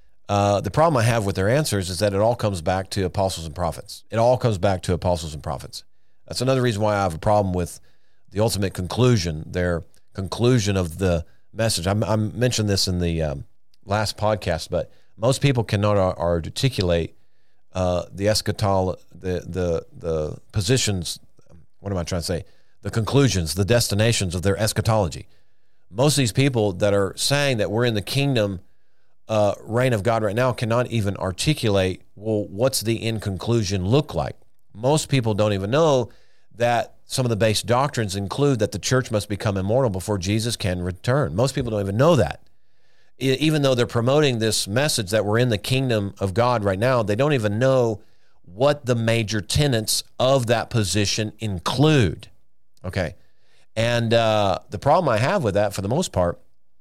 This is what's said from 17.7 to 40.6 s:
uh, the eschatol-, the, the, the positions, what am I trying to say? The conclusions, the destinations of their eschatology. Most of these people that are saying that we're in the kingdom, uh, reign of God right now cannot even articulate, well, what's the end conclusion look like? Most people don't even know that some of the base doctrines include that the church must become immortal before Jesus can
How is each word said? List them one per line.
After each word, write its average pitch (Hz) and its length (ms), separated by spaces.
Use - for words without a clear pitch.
uh, 90 400
the 98 140
eschatol-, 98 720
the, 90 320
the, 87 400
the 80 420
positions, 101 680
what 101 100
am 95 80
I 85 60
trying 87 160
to 82 60
say? 85 180
The 104 80
conclusions, 104 640
the 98 100
destinations 107 680
of 90 80
their 90 160
eschatology. 107 680
Most 131 280
of 139 40
these 117 100
people 120 420
that 98 180
are 98 240
saying 139 400
that 98 140
we're 113 160
in 117 80
the 101 80
kingdom, 120 580
uh, 107 360
reign 123 300
of 104 100
God 113 200
right 104 140
now 127 160
cannot 117 380
even 101 260
articulate, 95 840
well, 104 340
what's 120 320
the 107 220
end 110 200
conclusion 98 640
look 135 280
like? 71 220
Most 127 360
people 113 260
don't 104 180
even 98 180
know 139 400
that 117 400
some - 200
of 120 60
the 113 60
base 110 260
doctrines 117 540
include 127 420
that 123 140
the 101 60
church 127 320
must 104 180
become 101 280
immortal 110 340
before 98 280
Jesus 107 380
can 90 260